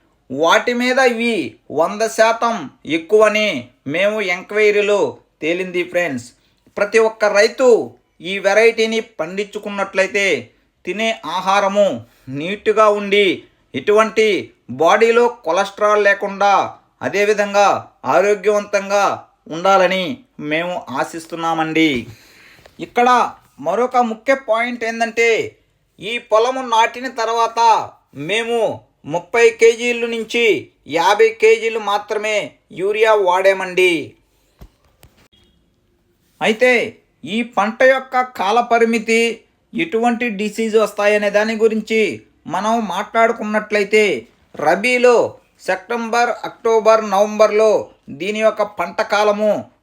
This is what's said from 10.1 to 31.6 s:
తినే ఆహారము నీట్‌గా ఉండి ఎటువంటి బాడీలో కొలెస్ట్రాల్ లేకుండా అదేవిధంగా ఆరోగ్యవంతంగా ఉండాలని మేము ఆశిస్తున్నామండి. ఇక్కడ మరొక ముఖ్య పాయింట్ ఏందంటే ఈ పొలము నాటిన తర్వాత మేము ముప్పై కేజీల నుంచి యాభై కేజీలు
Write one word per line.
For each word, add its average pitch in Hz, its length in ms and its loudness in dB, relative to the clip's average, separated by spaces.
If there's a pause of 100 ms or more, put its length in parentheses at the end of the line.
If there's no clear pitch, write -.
తినే 220 400 -4
ఆహారము 190 760 0 (240)
నీట్‌గా 202 600 0
ఉండి 202 540 0 (320)
ఎటువంటి 208 800 0 (180)
బాడీలో 220 580 2
కొలెస్ట్రాల్ 208 760 -2
లేకుండా 196 680 0 (300)
అదేవిధంగా 202 840 0 (160)
ఆరోగ్యవంతంగా 196 1200 0 (240)
ఉండాలని 185 680 0 (220)
మేము 165 500 -4
ఆశిస్తున్నామండి. 160 1160 -2 (800)
ఇక్కడ 240 440 2 (300)
మరొక 220 360 -2
ముఖ్య 233 380 -2 (140)
పాయింట్ 233 360 -4
ఏందంటే 226 720 -2 (440)
ఈ 226 180 -8
పొలము 233 420 0
నాటిన 233 480 -2
తర్వాత 226 800 0 (260)
మేము 214 680 -4 (240)
ముప్పై 226 460 2
కేజీల 233 560 2
నుంచి 226 640 -2 (200)
యాభై 190 400 4
కేజీలు 220 500 2